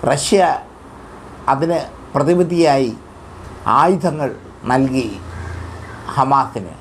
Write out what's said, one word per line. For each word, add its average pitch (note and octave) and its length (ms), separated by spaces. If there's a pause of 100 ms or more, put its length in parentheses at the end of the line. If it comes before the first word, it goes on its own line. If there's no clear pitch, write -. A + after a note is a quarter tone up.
(100)
റഷ്യ F3+ 320 (1040)
അതിന് D#3 320 (340)
പ്രതിവിധിയായി D#3+ 800 (880)
ആയുധങ്ങൾ D#3 500 (400)
നൽകി C3 380 (1040)
ഹമാസിന്. C3 680